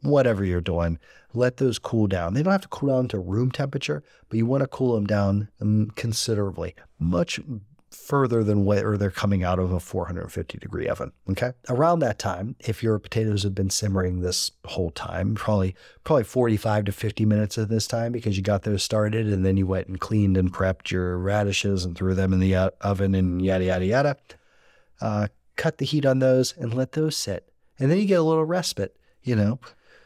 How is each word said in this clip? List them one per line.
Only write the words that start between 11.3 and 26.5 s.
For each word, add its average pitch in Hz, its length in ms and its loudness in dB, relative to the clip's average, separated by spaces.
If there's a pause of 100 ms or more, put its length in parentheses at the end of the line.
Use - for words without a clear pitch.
Around 160 320 2
that 123 200 0
time, 101 400 -6
if - 220 -6
your 110 180 2
potatoes 107 440 -2
have 101 100 0
been 98 160 -2
simmering 92 520 -2
this 90 300 -2 (140)
whole 85 260 -4
time, 95 440 -4
probably, 98 400 0 (300)
probably 143 180 4
forty-five 107 640 0
to 101 80 -2
fifty 107 320 -2
minutes 107 320 2
of 110 100 -2
this 110 200 -2
time 120 260 -4
because 110 240 -2
you 98 60 -2
got 101 200 0
those 101 180 0
started 107 460 0
and 95 180 2
then 95 120 4
you 95 100 2
went 92 200 -2
and 92 120 -10
cleaned 101 380 2
and 92 160 2
prepped - 360 -2
your 90 280 -2
radishes 98 680 0
and 87 140 -6
threw 95 180 0
them 95 160 2
in 92 80 4
the 95 160 4
o-, 92 240 2
oven 98 340 0
and 92 280 2
yada, 92 240 0
yada, 92 200 0
yada, 135 320 2 (840)
uh, 104 260 0 (300)
cut 160 200 -2
the 139 80 -2
heat 143 200 0
on 131 140 4
those 131 380 4